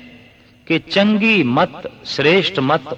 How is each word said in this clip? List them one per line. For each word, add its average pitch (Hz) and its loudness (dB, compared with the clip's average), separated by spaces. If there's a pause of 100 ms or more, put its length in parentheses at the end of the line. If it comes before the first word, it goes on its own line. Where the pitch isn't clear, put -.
(640)
ਕਿ 165 0
ਚੰਗੀ 202 2
ਮਤ, 131 -2 (140)
ਸ੍ਰੇਸ਼ਟ 156 0
ਮਤ, 139 0 (160)